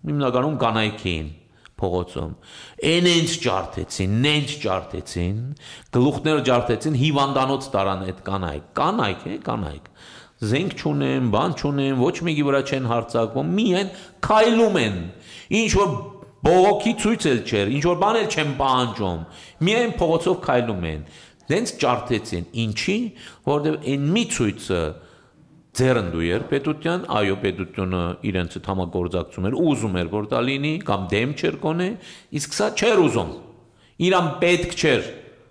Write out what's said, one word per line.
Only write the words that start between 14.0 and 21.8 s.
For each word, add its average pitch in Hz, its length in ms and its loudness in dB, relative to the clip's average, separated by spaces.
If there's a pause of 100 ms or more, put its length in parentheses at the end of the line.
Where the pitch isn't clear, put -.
քայլում 220 600 6
են, 104 180 0 (540)
ինչ 220 200 2
որ 185 240 4 (480)
բողոքի 190 520 6
ցույց 226 320 0
էլ 123 140 4
չէր, 101 300 2
ինչ 143 120 0
որ 170 160 2
բան 214 200 4
էլ 202 100 0
չեն 147 240 0
պահանջում, 120 680 0 (360)
միայն 220 360 2
փողոցով 170 440 2
քայլում 117 460 0
են, 78 220 -6 (360)
նենց 220 320 -2
ջարդեցին, 120 680 -2 (100)